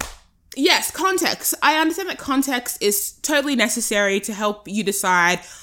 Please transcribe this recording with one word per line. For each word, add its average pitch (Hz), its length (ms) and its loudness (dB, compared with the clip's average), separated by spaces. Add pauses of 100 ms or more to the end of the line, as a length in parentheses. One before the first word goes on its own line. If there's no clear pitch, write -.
(560)
yes, 277 340 2
context. - 720 0
I 311 180 4
understand 330 300 0
that 269 80 -6
context 269 640 -2
is 208 300 0 (100)
totally 285 340 0
necessary 208 680 0
to 220 120 -8
help 208 340 -4
you 202 160 -4
decide, 180 580 2 (200)